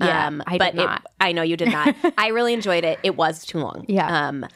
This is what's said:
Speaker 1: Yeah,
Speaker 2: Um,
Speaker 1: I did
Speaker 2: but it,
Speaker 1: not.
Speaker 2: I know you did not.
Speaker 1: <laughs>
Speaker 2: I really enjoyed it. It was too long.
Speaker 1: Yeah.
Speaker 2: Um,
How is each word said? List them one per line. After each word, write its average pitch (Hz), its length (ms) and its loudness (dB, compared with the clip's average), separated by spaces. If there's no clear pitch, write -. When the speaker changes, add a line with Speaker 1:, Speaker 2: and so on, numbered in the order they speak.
Speaker 1:
Yeah, 160 260 2
Speaker 2:
Um, 147 200 -6
Speaker 1:
I 175 60 -4
did 180 60 0
Speaker 2:
but 180 160 2
it, - 20 -6
Speaker 1:
not. 170 300 -2
Speaker 2:
I 190 120 2
know 170 100 0
you 165 140 0
did 170 160 2
not. 151 220 2
Speaker 1:
<laughs> 311 120 0
Speaker 2:
I 220 100 2
really 233 240 2
enjoyed 190 320 0
it. 160 180 0
It 190 140 0
was 160 300 0
too 170 120 -6
long. - 300 -6
Speaker 1:
Yeah. 165 400 2
Speaker 2:
Um, 139 280 -6